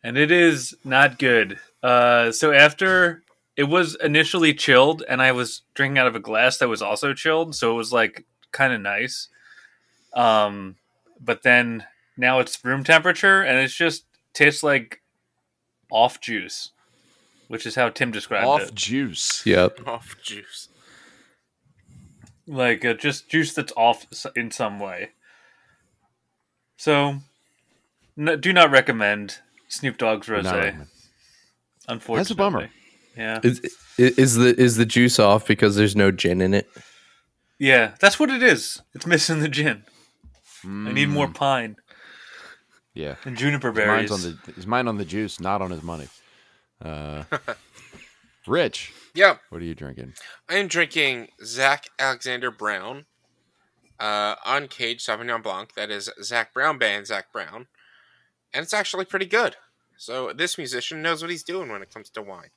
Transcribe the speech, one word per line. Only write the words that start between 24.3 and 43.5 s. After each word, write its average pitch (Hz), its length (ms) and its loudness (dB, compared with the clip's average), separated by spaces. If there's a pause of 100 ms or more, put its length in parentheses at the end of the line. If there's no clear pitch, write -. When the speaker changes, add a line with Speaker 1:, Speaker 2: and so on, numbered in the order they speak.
Speaker 1:
in 117 160 -6
some 104 280 -6
way. 95 300 -12 (1700)
So, 143 400 0 (1000)
n-, 151 220 -2
do 185 140 0
not 170 180 8
recommend 107 680 2 (280)
Snoop 127 300 -8
Dogg's 110 320 -2
Speaker 2:
Would 104 140 -2
not 92 120 -2
Speaker 1:
rosé. 98 80 0
Speaker 2:
recommend. 80 240 -6 (1000)
Speaker 1:
Unfortunately. 117 300 -4
Speaker 2:
That's 190 120 -4
a 202 40 -6
bummer. 165 340 -2 (480)
Speaker 1:
Yeah. 110 260 -6
Speaker 3:
Is, 123 180 2 (380)
i-, 123 180 6
is 131 180 4
the, 123 240 4
is 120 180 4
the 117 80 4
juice 120 340 2
off 107 280 6
because 104 280 4
there's 104 200 2
no 98 160 4
gin 90 300 0
in 95 120 2
it? - 160 0 (880)
Speaker 1:
Yeah, 123 400 4
that's 202 200 4
what 302 100 2
it 254 140 -2
is. 160 380 2 (120)
It's - 140 -12
missing 160 320 2
the 156 100 -2
gin. 135 340 -2 (800)
I 101 280 -10
need 143 180 0
more 143 180 0
Speaker 2:
Mm. - 80 -10
Speaker 1:
pine 123 400 -2 (1160)
Speaker 2:
Yeah. 73 220 -10 (100)
Speaker 1:
and 127 120 -12
juniper 135 340 -2